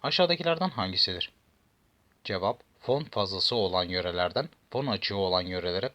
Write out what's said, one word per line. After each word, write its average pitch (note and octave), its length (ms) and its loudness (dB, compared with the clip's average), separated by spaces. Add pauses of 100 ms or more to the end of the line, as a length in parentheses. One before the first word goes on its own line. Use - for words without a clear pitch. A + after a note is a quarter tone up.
aşağıdakilerden E3+ 680 2
hangisidir? F#2 640 -2 (920)
Cevap, G2+ 360 -2 (220)
fon C#3+ 220 2
fazlası G2 520 0
olan F#2 280 2
yörelerden F2+ 640 0 (220)
fon C3+ 160 -2
açığı G#2 300 -2
olan F#2 260 2
yörelere F2+ 520 -2